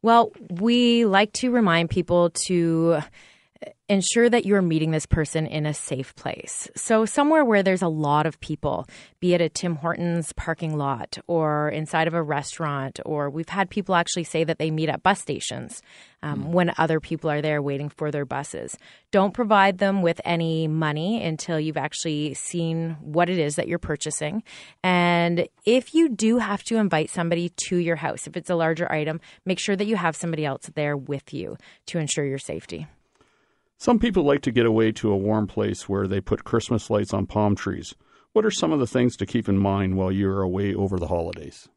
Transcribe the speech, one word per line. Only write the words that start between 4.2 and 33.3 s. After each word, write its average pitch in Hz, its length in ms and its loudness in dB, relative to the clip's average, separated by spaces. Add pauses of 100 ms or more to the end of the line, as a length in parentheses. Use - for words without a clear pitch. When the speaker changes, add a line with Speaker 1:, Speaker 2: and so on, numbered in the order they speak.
Speaker 1:
that 233 160 2
you're 196 160 4
meeting 160 300 2
this 156 140 -2
person 156 400 0
in 151 200 -4
a 151 80 -2
safe - 420 -8
place. - 600 -10
So 220 300 2
somewhere 302 380 4
where 214 180 4
there's 185 200 2
a 185 80 2
lot 151 360 2
of 160 140 -4
people, 151 480 -4 (320)
be 175 140 2
it 170 80 4
a 160 80 2
Tim 175 260 -4
Hortons 170 580 -4
parking 160 440 -4
lot 139 400 -4 (100)
or 151 420 0
inside 160 380 0
of 160 60 -4
a 170 100 0
restaurant, 147 800 -4
or 147 240 -4
we've 160 200 -8
had 190 200 -2
people 196 240 -4
actually 170 300 0
say 160 220 -2
that 160 120 -2
they 160 140 -2
meet 156 180 0
at - 140 -4
bus 196 160 4
stations, - 640 -8 (420)
um, 143 200 -6
Speaker 2:
Hmm. 151 100 -6
Speaker 1:
when 175 240 2
other 160 240 2
people 160 280 -4
are 147 120 -2
there 151 200 0
waiting 139 280 -4
for 151 200 -6
their 143 160 -4
buses. 131 520 -8 (340)
Don't 196 220 4
provide 202 440 4
them 196 240 2
with 170 220 0
any 165 440 0
money 156 540 -2
until 160 380 -4
you've 156 180 -4
actually 151 560 -4
seen 165 680 -4
what 170 280 0
it 185 80 0
is 147 200 -2
that 156 100 -4
you're 170 100 -4
purchasing. 156 680 -6 (380)
And 175 680 4 (180)
if 240 280 2
you 330 140 6
do 220 300 2
have 202 260 -2
to 226 140 -2
invite 170 320 2
somebody 170 400 -2 (180)
to 185 80 -2
your 170 220 0
house, - 280 -6
if 147 120 -10
it's 165 120 -12
a 180 60 0
larger 165 340 0
item, 156 300 -2 (260)
make 180 140 -2
sure 202 160 -2
that 196 100 -2
you 214 120 -2
have 165 180 0
somebody 160 300 -2
else 135 280 -6
there 147 220 -2
with 139 380 -8
you 120 240 -8 (300)
to 175 120 -4
ensure 151 260 -2
your 135 140 -4
safety. 139 480 -10 (920)